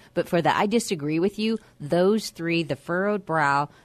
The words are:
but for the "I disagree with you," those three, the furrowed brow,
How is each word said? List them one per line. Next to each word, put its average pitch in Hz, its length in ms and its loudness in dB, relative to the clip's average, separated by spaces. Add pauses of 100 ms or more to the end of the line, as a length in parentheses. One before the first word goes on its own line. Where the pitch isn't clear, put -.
(140)
but 170 140 -2
for 170 120 2
the 151 160 2
"I 196 100 2
disagree 165 520 -2
with 202 220 0
you," 220 180 0 (220)
those 180 500 2
three, 165 320 -2
the 143 140 -4
furrowed 196 500 -4
brow, 147 420 2 (160)